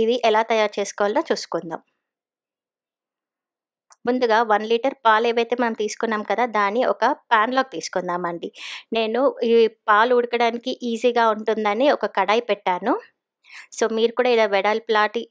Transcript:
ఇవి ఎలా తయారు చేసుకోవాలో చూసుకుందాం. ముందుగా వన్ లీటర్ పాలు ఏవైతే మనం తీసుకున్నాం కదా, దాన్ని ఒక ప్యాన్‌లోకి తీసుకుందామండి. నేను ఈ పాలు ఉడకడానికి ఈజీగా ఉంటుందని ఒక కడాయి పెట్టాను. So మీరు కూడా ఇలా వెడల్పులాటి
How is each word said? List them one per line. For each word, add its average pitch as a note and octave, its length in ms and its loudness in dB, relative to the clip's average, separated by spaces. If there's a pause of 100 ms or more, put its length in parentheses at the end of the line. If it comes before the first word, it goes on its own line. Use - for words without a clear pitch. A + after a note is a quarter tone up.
ఇవి A#3 140 2 (120)
ఎలా G#3+ 120 2 (100)
తయారు G#3+ 280 0
చేసుకోవాలో G#3 520 -2
చూసుకుందాం. E3+ 500 -6 (2250)
ముందుగా B3 300 2 (120)
వన్ G#3+ 220 0
లీటర్ A#3+ 240 -2 (100)
పాలు A3 260 4
ఏవైతే A#3 300 -2
మనం A3+ 200 -4
తీసుకున్నాం G#3+ 480 -4
కదా, G#3+ 140 0 (120)
దాన్ని G#3 260 0 (100)
ఒక - 120 -2 (280)
ప్యాన్‌లోకి B3+ 440 0
తీసుకుందామండి. F3 760 -6 (480)
నేను A3+ 240 -2 (300)
ఈ - 0 - (380)
పాలు A#3+ 300 4
ఉడకడానికి A#3 520 -2 (180)
ఈజీగా A#3 360 2 (100)
ఉంటుందని G#3+ 500 0 (100)
ఒక - 220 -4
కడాయి G#3 320 0
పెట్టాను. G3 440 0 (840)
So A3+ 80 0 (100)
మీరు A3+ 220 0
కూడా B3+ 160 2
ఇలా A3 200 4
వెడల్పులాటి G#3+ 760 0